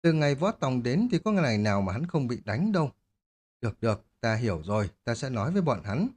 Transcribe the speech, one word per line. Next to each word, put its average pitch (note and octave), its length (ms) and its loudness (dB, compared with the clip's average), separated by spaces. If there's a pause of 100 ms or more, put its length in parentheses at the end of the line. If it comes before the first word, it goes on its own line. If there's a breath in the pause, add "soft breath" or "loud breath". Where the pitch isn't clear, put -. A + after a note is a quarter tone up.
Từ E3 100 4
ngày D3 220 4
Võ F3+ 180 0
Tòng B2+ 300 -2
đến D#3+ 280 2
thì E3+ 80 2
có G#3+ 140 0
ngày C3+ 260 2
nào G#2 240 2
mà F#2 100 -2
hắn C#3 140 -4
không D3 200 -2
bị A#2+ 180 -4
đánh D#3 280 0
đâu. D#3+ 180 0 (680)
Được, A2+ 200 -4
được, A2 240 -2 (160)
ta A2+ 140 0
hiểu G#2+ 300 -2
rồi, G2+ 260 -2 (140)
ta A#2 100 -4
sẽ C3 160 -6
nói A#2+ 220 -2
với G3 100 0
bọn A#2+ 220 0
hắn. C#3+ 320 0